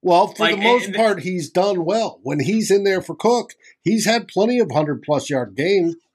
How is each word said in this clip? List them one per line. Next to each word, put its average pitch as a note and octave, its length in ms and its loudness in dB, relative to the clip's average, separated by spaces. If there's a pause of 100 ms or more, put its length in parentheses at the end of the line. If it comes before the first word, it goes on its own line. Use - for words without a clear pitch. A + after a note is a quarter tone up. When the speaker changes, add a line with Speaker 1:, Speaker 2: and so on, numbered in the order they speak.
Speaker 1:
Well, F3+ 240 4
for - 160 -6
Speaker 2:
Like, E3+ 140 2
Speaker 1:
the G3 40 -6
most A#3 260 2
Speaker 2:
and G3 80 -8
Speaker 1:
part, G#3 280 0
he's F3+ 260 -6
done F#3 340 0
well. G3+ 380 -4
When D3 180 -4
he's G3+ 300 -2
in G3+ 140 2
there F#3+ 180 0
for D#3 140 -12
Cook, A3+ 400 0 (260)
he's G#3 240 0
had A3 220 0
plenty A#3 320 0
of G3+ 120 2
hundred-plus D3 580 -2
yard B2 260 -4
games. E3+ 400 0 (180)